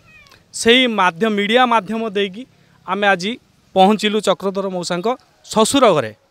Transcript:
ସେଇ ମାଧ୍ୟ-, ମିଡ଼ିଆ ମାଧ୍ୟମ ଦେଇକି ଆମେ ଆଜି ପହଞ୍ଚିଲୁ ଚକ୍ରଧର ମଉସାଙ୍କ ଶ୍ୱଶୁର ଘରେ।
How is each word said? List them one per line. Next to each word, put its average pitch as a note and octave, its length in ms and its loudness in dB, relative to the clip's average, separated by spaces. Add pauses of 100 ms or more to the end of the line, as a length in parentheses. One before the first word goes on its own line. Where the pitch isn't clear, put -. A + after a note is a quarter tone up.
(540)
ସେଇ A#3+ 320 2
ମାଧ୍ୟ-, G3 460 0
ମିଡ଼ିଆ G#3 340 0
ମାଧ୍ୟମ A3+ 420 -2
ଦେଇକି G3+ 340 -6 (440)
ଆମେ G3 220 -4
ଆଜି F#3+ 240 -2 (420)
ପହଞ୍ଚିଲୁ G3+ 460 2
ଚକ୍ରଧର G3 480 -2
ମଉସାଙ୍କ F3+ 400 -6 (380)
ଶ୍ୱଶୁର B3 460 2
ଘରେ। A#2 200 -2 (180)